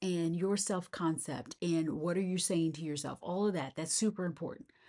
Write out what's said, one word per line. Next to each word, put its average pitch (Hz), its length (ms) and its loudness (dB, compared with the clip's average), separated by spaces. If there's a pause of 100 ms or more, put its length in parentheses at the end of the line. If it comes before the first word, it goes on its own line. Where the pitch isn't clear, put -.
and 170 340 2
your 190 220 2
self-concept 175 1040 -2
and 160 300 2
what 165 260 0
are 196 40 2
you 185 180 0
saying 165 340 2
to 151 80 -10
yourself, 147 400 -4
all 190 260 0
of 196 60 4
that, 139 220 -2
that's 160 180 -2
super 208 320 2
important. - 460 -6 (180)